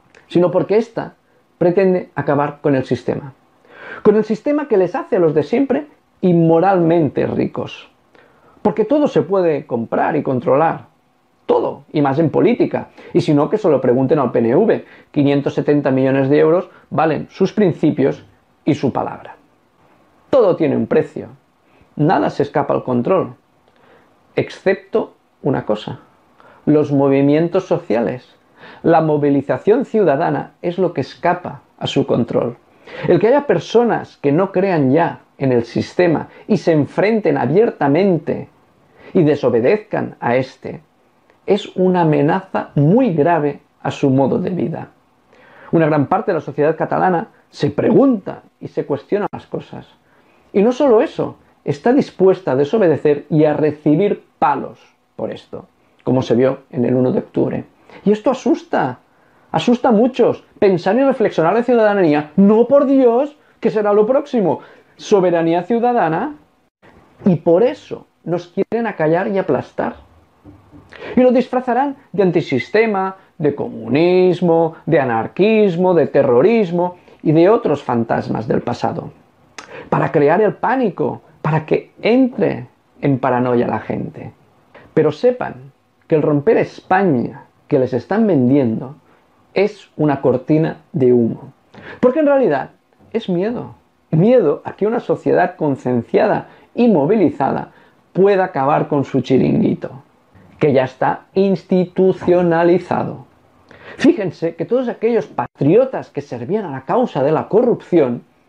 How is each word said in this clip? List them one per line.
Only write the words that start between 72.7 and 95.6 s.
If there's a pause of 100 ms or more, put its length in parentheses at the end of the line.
de
comunismo, (100)
de
anarquismo,
de
terrorismo (260)
y
de
otros
fantasmas
del
pasado. (800)
Para
crear
el
pánico, (200)
para
que (100)
entre (340)
en
paranoia
la
gente. (600)
Pero
sepan (360)
que
el
romper
España (220)
que
les
están
vendiendo (580)
es
una
cortina (100)
de
humo. (460)
Porque
en
realidad (400)
es
miedo. (360)
Miedo
a
que
una
sociedad
concienciada (260)